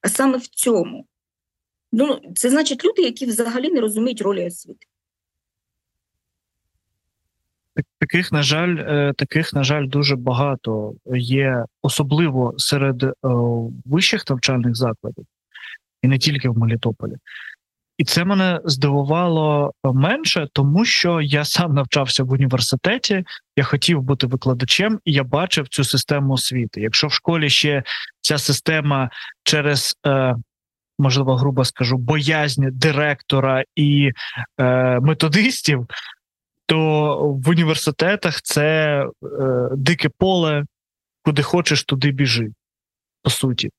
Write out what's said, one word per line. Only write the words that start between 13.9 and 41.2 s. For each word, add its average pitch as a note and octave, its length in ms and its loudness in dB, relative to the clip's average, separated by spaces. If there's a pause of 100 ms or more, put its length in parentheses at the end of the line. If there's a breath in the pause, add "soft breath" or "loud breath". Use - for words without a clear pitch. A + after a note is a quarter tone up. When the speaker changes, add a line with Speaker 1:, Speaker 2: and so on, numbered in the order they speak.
Speaker 2:
навчальних B2 460 0
закладів, A#2 500 -4 (760 loud breath)
і B2+ 60 4
не C3+ 100 4
тільки C3+ 300 0
в A2+ 100 0
Мелітополі. A2+ 560 -2 (840 loud breath)
І - 40 4
це E3+ 200 0
мене F#3+ 400 2
здивувало D3 1080 0 (120)
менше, D#3 680 0
тому C#3+ 320 2
що F3 360 2
я D3 240 0
сам E3 300 0
навчався C3+ 500 0
в B2+ 80 0
університеті, C#3 920 0 (320 loud breath)
я C#3 80 2
хотів C#3 380 0
бути C3 240 0
викладачем, C3 800 0
і D#3+ 80 0
я C#3 120 2
бачив C#3+ 440 -2
цю - 160 0
систему C#3 480 0
освіти. B2 480 -2
Якщо A2 260 0
в C#3+ 60 -2
школі D#3+ 380 0
ще C#3+ 320 2 (380 loud breath)
ця D3+ 180 0
система C#3+ 720 0 (320 loud breath)
через, D3 640 0
е, C3 300 2 (640)
можливо, C3 380 2
грубо C3 280 2
скажу, B2+ 340 -2
боязнь C#3+ 760 0
директора C3+ 920 0 (120)
і, C#3+ 340 4 (500 loud breath)
е, B2+ 400 4
методистів, D#3 840 2 (800 loud breath)
то D3+ 500 2 (280)
в D3 40 4
університетах E3 920 0
це, D3 240 0 (360)
е, B2+ 60 -2 (680)
дике C#3 320 0 (100)
поле, E3 460 2 (600)